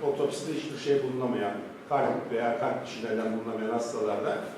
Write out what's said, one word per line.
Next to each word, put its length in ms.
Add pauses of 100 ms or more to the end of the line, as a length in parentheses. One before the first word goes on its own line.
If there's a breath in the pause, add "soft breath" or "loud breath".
otopside 540
hiçbir 200
şey 260
bulunamayan, 500 (360)
kalp 420
veya 280
kalp 260
dışı 200
neden 340
bulunamayan 340
hastalarda 640 (200)